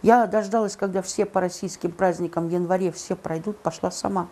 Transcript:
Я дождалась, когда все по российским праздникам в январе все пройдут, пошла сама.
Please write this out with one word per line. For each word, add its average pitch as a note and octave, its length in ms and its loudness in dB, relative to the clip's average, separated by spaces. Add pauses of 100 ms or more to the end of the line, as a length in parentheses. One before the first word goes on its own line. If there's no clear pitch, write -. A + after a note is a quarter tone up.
Я A3+ 260 8
дождалась, G3+ 480 0
когда F#3+ 280 -2
все G3 240 -2
по G3 140 0
российским F3 520 -4
праздникам E3+ 560 0
в - 20 -2
январе F3+ 420 0
все - 220 -6
пройдут, E3+ 440 -6
пошла - 320 -4
сама. F#3+ 420 -4